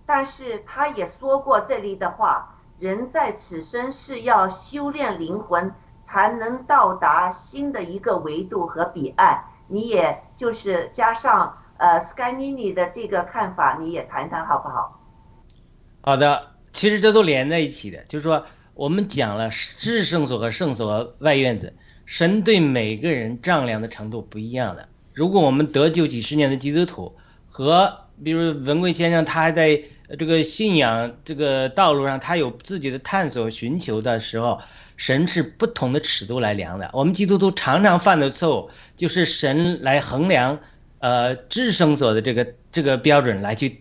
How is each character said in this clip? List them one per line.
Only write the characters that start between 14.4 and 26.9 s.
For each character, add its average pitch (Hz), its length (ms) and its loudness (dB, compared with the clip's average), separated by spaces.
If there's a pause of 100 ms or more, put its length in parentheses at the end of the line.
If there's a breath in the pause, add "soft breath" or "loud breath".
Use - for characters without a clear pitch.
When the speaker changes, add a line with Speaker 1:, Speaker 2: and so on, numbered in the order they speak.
Speaker 1:
好 143 100 0
不 - 100 -4
好？ 127 320 -8 (1040)
Speaker 2:
好 139 160 2
的， 143 360 2 (200)
其 - 160 2
实 208 100 0
这 214 140 4
都 220 80 8
连 143 300 2
在 170 80 0
一 151 100 0
起 110 220 -12
的， 85 140 -16
就 - 140 -10
是 147 40 -10
说 156 200 0 (300 loud breath)
我 143 160 -4
们 190 180 0
讲 110 300 -2
了 113 140 -4
至 - 540 -4
圣 151 220 0
所 123 120 -2
和 113 120 -2
圣 139 240 -4
所 110 140 -4
和 107 300 -4
外 147 160 2
院 127 260 2
子， - 100 -12 (360 soft breath)
神 190 360 2
对 202 160 4
每 123 380 2
个 147 140 -4
人 120 320 -4
丈 160 240 0
量 110 160 -2
的 113 40 -6
程 107 240 -12
度 110 120 -8
不 - 160 -16
一 110 140 -10
样 120 220 -4
的。 - 140 -18 (240)
如 160 180 -2
果 190 120 4
我 143 80 6
们 147 200 2
得 147 200 4
救 156 160 2
几 117 160 -4
十 117 120 -6
年 147 140 4
的 135 80 0
基 135 160 -4
督 170 140 2
徒 - 280 -10 (340 soft breath)